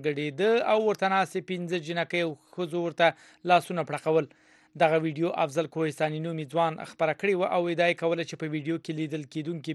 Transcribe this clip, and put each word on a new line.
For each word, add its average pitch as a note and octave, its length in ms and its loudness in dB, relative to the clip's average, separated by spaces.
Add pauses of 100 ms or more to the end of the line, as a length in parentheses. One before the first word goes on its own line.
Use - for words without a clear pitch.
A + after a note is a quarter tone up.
ګډېده D3+ 440 0 (200)
او G#3+ 160 6
ورته F#3+ 300 2
ناستې F#3 340 -2
پنځه F3 260 -4 (120)
جنکۍ E3+ 400 -2
او D#3 40 -4 (220)
ښځو F3 320 -4
ورته D#3 260 4 (400)
لاسونه E3+ 380 2
پړقول. D#3 420 2 (440)
دغه D#3+ 280 6
ویډیو D#3+ 260 -2 (140)
افضل D#3 280 -2
کوهستاني D#3 540 -2
نومي D#3+ 260 -6
ځوان D#3+ 240 0 (140)
خپره D#3 300 0
کړې G3 200 2
وه F#3+ 160 0
او F3+ 60 2 (100)
ادعا E3+ 160 4
یې E3+ 140 2
کوله E3+ 220 0
چې D#3+ 160 -8
په D#3+ 120 -4
ویډیو D#3 320 -4
کې E3 140 -8
لیدل D#3 260 -6
کېدونکي D#3 500 -6